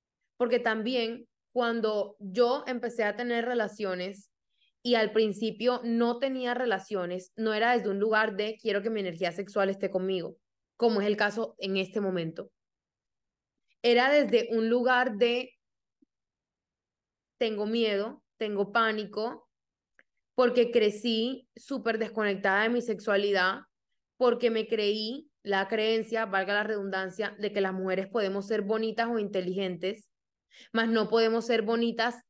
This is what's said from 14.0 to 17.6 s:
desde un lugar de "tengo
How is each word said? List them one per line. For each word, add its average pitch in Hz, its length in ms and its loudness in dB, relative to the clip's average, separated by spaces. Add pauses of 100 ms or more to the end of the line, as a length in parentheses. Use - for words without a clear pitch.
desde 240 400 4
un 226 180 0
lugar 247 480 2
de 240 360 0 (1900)
"tengo 214 260 -2